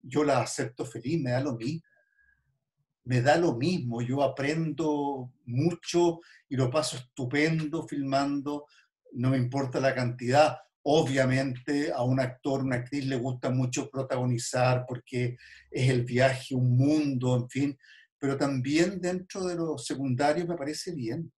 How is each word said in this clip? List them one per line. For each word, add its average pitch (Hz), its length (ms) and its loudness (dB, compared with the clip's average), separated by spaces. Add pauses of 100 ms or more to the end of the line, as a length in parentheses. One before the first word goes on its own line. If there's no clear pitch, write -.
yo 123 220 0
las 139 140 4
acepto 120 480 -4
feliz, 151 360 -4
me 127 100 -2
da 123 100 2
lo 143 140 -2
mismo. 139 260 -6 (1200)
Me 123 160 2
da 143 160 6
lo 160 180 2
mismo, 123 460 -2
yo 131 220 0
aprendo 143 1080 -2 (140)
mucho 165 760 0 (280)
y 139 80 -6
lo 127 140 2
paso 151 260 -2
estupendo 151 920 -2
filmando, 143 800 -2 (480)
no 123 160 0
me 131 80 2
importa 135 440 -2
la 131 120 4
cantidad. 127 640 2 (280)
Obviamente 135 1080 2
a 123 100 -2
un 131 160 2
actor, 131 420 -2
una 131 160 0
actriz 135 280 -6
le 135 100 -2
gusta 123 340 -4
mucho 127 400 -2
protagonizar 127 960 0
porque 123 520 -4 (340)
es 131 180 2
el 123 140 2
viaje, 127 520 2
un 123 200 4
mundo, 135 600 2
en 120 120 -4
fin, 143 280 -2 (420)
pero 139 180 -2
también 147 640 0
dentro 185 460 -4
de 180 100 -2
los 160 300 -4
secundarios 143 600 0
me 170 120 -4
parece 151 360 -6
bien 143 440 -6